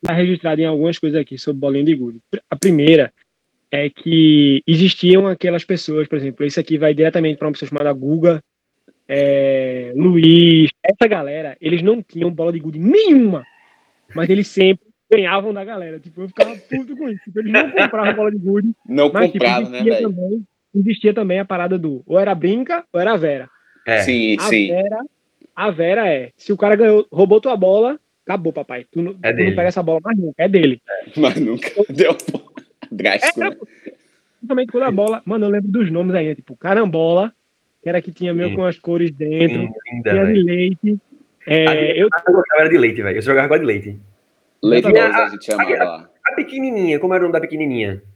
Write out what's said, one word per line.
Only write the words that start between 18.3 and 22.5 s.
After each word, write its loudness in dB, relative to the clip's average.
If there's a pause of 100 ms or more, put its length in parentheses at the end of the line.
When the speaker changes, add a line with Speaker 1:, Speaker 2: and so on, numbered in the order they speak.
Speaker 1:
de -6
gude, 0 (140)
Speaker 2:
Não 2
Speaker 1:
mas, 2
tipo, -2
Speaker 2:
comprava, 0
né, -12
Speaker 1:
existia 2
Speaker 2:
velho? 0
Speaker 1:
também, -6 (320)
existia 2
também -2
a -6
parada -4
do -6
ou 2
era 0
brinca -2